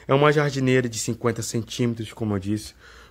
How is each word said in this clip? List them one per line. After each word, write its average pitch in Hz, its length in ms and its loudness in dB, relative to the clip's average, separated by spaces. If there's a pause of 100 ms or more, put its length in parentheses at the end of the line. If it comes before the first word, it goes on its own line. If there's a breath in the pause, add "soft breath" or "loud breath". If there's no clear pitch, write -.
É 135 60 2
uma 143 180 6
jardineira 131 560 2
de 110 120 -6
cinquenta 117 420 -4
centímetros, 113 720 -4
como 107 200 -4
eu 101 60 0
disse. 104 340 -6 (380 loud breath)